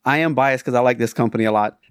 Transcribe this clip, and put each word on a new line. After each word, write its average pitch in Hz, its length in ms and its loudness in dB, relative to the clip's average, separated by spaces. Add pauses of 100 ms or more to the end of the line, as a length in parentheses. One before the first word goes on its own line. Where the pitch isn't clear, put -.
I 139 140 2
am 160 160 0
biased 131 300 0
'cause 127 100 -2
I 120 60 2
like 123 180 2
this 117 160 -4
company 113 300 0
a 107 80 0
lot. 107 260 -2 (120)